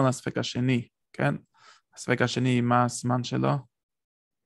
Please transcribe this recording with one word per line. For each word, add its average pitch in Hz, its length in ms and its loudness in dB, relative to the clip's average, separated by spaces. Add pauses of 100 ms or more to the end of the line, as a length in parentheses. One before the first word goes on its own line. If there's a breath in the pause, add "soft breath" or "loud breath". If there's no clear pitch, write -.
הספק - 300 -4
השני, 123 500 -2 (260)
כן? 143 220 -2 (600 soft breath)
הספק 123 260 -2
השני, 123 400 2
מה 120 240 4
הסימן 123 380 -2
שלו? 131 280 0 (960)